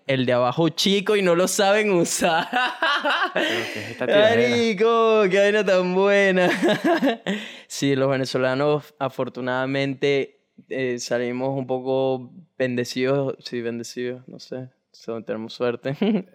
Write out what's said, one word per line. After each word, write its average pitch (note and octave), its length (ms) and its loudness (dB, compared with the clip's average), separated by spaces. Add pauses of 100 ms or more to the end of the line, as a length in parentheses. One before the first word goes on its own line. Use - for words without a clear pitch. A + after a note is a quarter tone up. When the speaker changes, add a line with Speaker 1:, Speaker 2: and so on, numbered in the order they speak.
Speaker 1:
el C3 200 0
de B2 80 2
abajo B2 340 2
chico G3+ 480 0
y G3+ 60 2
no F3 120 4
lo F3+ 140 2
saben G#3 440 2
usar." E3+ 580 0
<laughs> C#4+ 840 -2
Speaker 2:
Pero, - 140 -2 (260)
¿qué - 80 -8
es G#2+ 120 -12
esta - 140 -6
tiradera? A3+ 440 4
Speaker 1:
Marico, A3+ 800 2
qué F#3+ 80 2
vaina G3+ 260 4
tan F#3 300 2
buena. G3 560 4
<laughs> C4+ 720 0 (440)
Sí, C#3 300 0
los C3+ 140 2
venezolanos C3+ 880 0
afortunadamente, C3 1400 -2 (280)
eh, B2+ 300 -2
salimos B2 580 -4
un C3 100 -4
poco C3 640 -2 (280)
bendecidos, B2+ 800 0
sí, B2 220 -8
bendecidos, B2 680 -8
no - 100 -18
sé, B2+ 300 -12 (240)
so-, A2+ 300 -10
tenemos A2 320 -8
suerte. B2 460 -4
<laughs> G#3 340 0